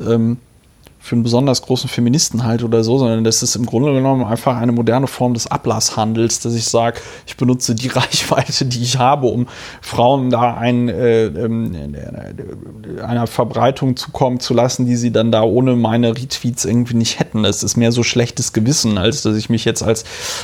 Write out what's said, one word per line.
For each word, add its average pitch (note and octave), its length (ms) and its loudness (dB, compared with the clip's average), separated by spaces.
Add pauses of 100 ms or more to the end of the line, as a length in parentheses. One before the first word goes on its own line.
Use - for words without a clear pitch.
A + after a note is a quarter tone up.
ähm, A#2 300 2 (600)
für - 160 -8
einen A#2+ 80 2
besonders B2 400 2
großen B2+ 260 -2
Feministen B2 580 0
halte A#2 200 0
oder A2+ 180 2
so, A#2 140 2
sondern A2+ 260 2
das A2+ 200 2
ist A#2 120 -2
im A#2 120 -2
Grunde C3+ 260 2
genommen C3 320 2
einfach A#2 320 -2
eine A#2+ 140 2
moderne A#2 340 2
Form B2 300 -2
des A2+ 100 -4
Ablasshandels, A2+ 920 -2
dass A#2 160 -2
ich A2+ 100 -2
sag, A#2 340 0 (280)
ich - 100 -16
benutze B2 380 2
die B2 140 -4
<laughs> - 40 -6
Reichweite, - 720 -2
die B2 160 -4
ich B2 160 0
habe, C3 300 2
um B2 200 0 (360)
Frauen B2+ 480 2
da A#2 240 2
ein, A#2+ 340 2
äh, A2+ 360 2
ähm, A2 500 -4 (1300)
einer A#2 220 0
Verbreitung B2+ 720 0
zukommen B2+ 420 -2
zu - 160 -2
lassen, B2+ 320 2
die A#2+ 80 2
sie A#2+ 160 0
dann A2 200 2
da A2 120 4
ohne B2 320 4
meine A#2 420 2
Retweets B2 480 -4
irgendwie A#2+ 300 0
nicht A2+ 240 0
hätten. - 240 -2
Das G2+ 180 0
ist - 160 -2
mehr A#2 140 4
so A#2+ 100 2
schlechtes - 500 -2
Gewissen, A2+ 460 2
als A2 240 0
dass G#2+ 140 0
ich G#2+ 120 -2
mich A#2 160 0
jetzt A2+ 200 -2
als A2 220 0 (380)